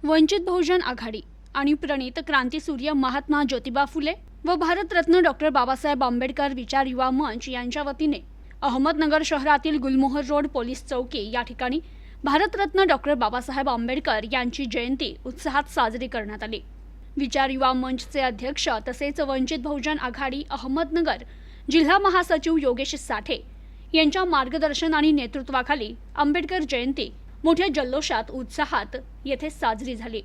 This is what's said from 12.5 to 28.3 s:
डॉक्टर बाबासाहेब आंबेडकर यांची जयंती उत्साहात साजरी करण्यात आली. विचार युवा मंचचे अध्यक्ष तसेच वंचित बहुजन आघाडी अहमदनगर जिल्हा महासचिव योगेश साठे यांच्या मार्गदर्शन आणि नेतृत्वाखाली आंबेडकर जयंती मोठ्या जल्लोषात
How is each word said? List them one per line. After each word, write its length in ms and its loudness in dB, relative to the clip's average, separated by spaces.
डॉक्टर 300 4
बाबासाहेब 540 -2
आंबेडकर 640 0
यांची 320 -2
जयंती 500 -2
उत्साहात 480 -2
साजरी 320 0
करण्यात 360 -6
आली. 180 -8
विचार 340 2
युवा 220 2
मंचचे 480 -2
अध्यक्ष 480 -2
तसेच 320 -4
वंचित 380 0
बहुजन 400 -2
आघाडी 520 -4
अहमदनगर 720 0
जिल्हा 280 6
महासचिव 640 4
योगेश 320 0
साठे 440 -4
यांच्या 320 4
मार्गदर्शन 680 0
आणि 180 6
नेतृत्वाखाली 800 -2
आंबेडकर 540 2
जयंती 400 -2
मोठ्या 300 6
जल्लोषात 560 -2